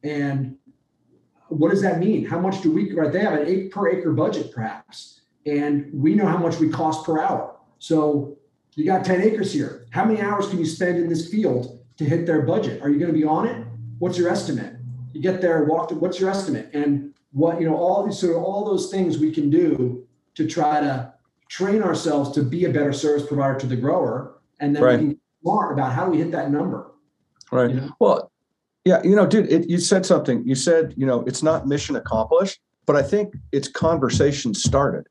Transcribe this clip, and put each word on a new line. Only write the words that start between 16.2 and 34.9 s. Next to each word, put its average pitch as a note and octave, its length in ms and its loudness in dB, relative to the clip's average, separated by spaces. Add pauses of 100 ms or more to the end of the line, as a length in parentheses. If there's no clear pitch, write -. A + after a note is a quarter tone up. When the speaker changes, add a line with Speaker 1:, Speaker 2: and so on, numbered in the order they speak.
Speaker 1:
estimate? F#3 440 -4
And C#3+ 400 0 (180)
what, E3 300 0
you D#3+ 80 0
know, D#3 60 2
all F#3 300 2
these, - 140 -4
sort E3+ 160 2
of E3+ 80 -2
all G3 220 -4
those F#3 240 -2
things F3+ 280 -2
we D3+ 140 0
can D3 180 0
do C#3 560 2 (300)
to D3+ 120 -2
try D3+ 320 0
to C3 340 -4 (360)
train G3+ 340 0
ourselves D3 480 0
to D3 120 0
be E3 220 0
a D#3 40 2
better C#3+ 240 0
service D3 340 0
provider C3+ 320 0
to C3 80 -4
the B2 80 -2
grower. B2+ 640 -2 (200)
And C#3+ 160 0
then C3+ 80 2
Speaker 2:
Right. B2+ 160 6
Speaker 1:
we D#3 60 2
can C#3+ 80 2
be - 60 -10 (240)
smart F#3 300 0
about C3 200 -2
how E3+ 120 -2
do F#3 60 0
we D#3 60 0
hit - 140 -2
that C#3+ 200 -4
number. - 400 -4 (600)
Speaker 2:
Right. B2+ 180 2
Speaker 1:
You B2+ 120 -2
know? C#3 180 -8
Speaker 2:
Well, - 320 2 (540)
yeah, F3+ 180 4
you F#3+ 120 6
know, G3+ 120 6
dude, - 240 2
it, E3 180 2
you F3 80 0
said F#3 260 2
something. D3 440 2
You C3 80 2
said, E3 420 2
you C3+ 80 0
know, B2 220 2
it's B2+ 160 -6
not D#3 240 2
mission C#3+ 280 -2
accomplished, A#2+ 640 0 (280)
but D3 80 4
I C#3+ 80 4
think G#3 320 -2 (160)
it's C#3 160 -2
conversation C#3 880 0
started. C3 560 0